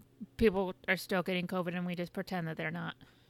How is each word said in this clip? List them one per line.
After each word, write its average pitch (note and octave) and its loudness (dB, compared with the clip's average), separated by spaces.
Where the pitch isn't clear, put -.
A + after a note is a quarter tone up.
people F#3+ 4
are F#3 4
still F3+ 0
getting F3+ 0
covid F3+ -2
and F3+ -2
we F3 -4
just F3 -4
pretend F3+ -4
that D#3+ -4
they're D#3+ -4
not. E3+ -6